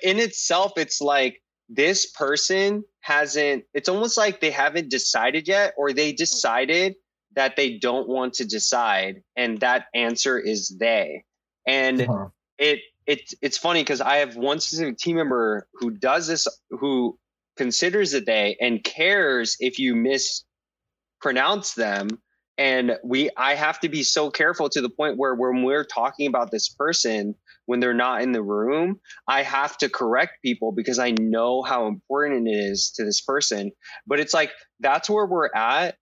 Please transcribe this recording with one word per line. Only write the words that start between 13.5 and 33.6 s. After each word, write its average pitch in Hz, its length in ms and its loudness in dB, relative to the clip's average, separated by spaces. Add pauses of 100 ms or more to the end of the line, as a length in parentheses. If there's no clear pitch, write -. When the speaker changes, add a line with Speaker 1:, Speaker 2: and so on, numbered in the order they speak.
Speaker 1:
funny 165 260 2
'cause 131 160 0
I 135 180 2
have 127 180 0
one 143 240 0
specific 156 380 -4
team 170 180 -2
member 120 580 0
who 120 160 -4
does 135 380 0
this, 160 180 -2 (240)
who 127 480 0 (380)
considers 175 580 0
it 120 120 -2
they 107 340 2
and 117 240 0
cares 160 760 0
if 127 180 -2
you 127 160 2 (1300)
mispronounce 143 540 0
them. 104 460 -2 (380)
And 127 460 2
we, 131 320 0
I 135 180 0
have 151 260 -2
to 170 80 -2
be 147 140 -4
so 151 280 0
careful 156 400 0
to 147 100 0
the 123 80 -2
point 135 300 -2
where 131 160 2
when 127 280 0
we're 143 220 2
talking 135 420 -2
about 120 240 0
this 110 200 -2
person, 110 640 -2 (320)
when 123 140 0
they're 123 140 2
not 123 280 0
in 127 100 0
the 113 100 0
room, 135 560 0 (300)
I 139 140 2
have - 360 -2
to 139 120 0
correct 123 520 0
people 113 300 -2
because 120 260 -2
I 123 140 2
know 113 500 2
how 123 240 0
important 131 600 0
it 110 40 0
is 101 440 -2
to 113 80 -4
this 104 160 0
person. 107 520 -2 (340)